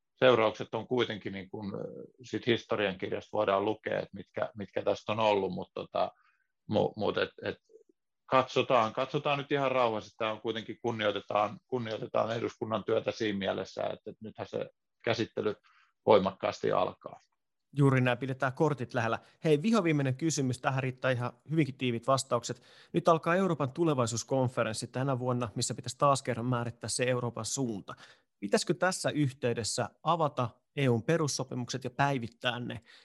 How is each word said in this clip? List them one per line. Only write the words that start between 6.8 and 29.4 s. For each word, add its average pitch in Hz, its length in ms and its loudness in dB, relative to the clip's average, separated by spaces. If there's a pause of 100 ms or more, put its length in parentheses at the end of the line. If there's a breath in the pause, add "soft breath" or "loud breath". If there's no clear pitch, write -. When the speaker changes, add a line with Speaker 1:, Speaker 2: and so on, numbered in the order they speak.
Speaker 1:
mut 98 220 -2
et, 98 140 0 (100)
et 104 160 -6 (680)
katsotaan, 117 680 2
katsotaan 139 440 -2
nyt 135 140 -4
ihan 139 200 2
rauhassa, 117 360 0
että - 100 -20
tää 110 140 -2
on 107 100 -8
kuitenkin 110 400 -6
kunnioitetaan, 107 840 0
kunnioitetaan 113 720 -2
eduskunnan 110 460 -4
työtä 113 280 0
siinä 104 280 -2
mielessä, 95 440 -4
että, - 260 -6
et - 120 -16
nythän 110 260 -12
se 107 220 -6 (320)
käsittely 110 540 -2 (500 soft breath)
voimakkaasti 101 680 4
alkaa. 98 500 -2 (560)
Speaker 2:
Juuri 135 240 6
näin, 123 160 4
pidetään 131 360 -4
kortit 127 400 0
lähellä. 113 260 2 (240 soft breath)
Hei, 151 180 4
vihoviimeinen 160 540 2
kysymys, 135 460 -2
tähän 131 220 -2
riittää 131 280 -2
ihan 120 220 -4 (160)
hyvinkin 156 280 0
tiivit 120 300 -2
vastaukset. 127 540 0 (320 soft breath)
Nyt 175 140 0
alkaa 165 280 4
Euroopan 165 360 0
tulevaisuuskonferenssi 123 1160 0
tänä 131 320 -2
vuonna, 123 360 -2
missä 127 180 -2
pitäisi - 240 -10
taas 143 260 4
kerran 117 220 -4
määrittää 120 440 -2
se - 140 -2
Euroopan 123 420 -2
suunta. 113 500 -4 (440 loud breath)
Pitäisikö - 340 0
tässä 180 360 -2
yhteydessä 120 800 -2 (140)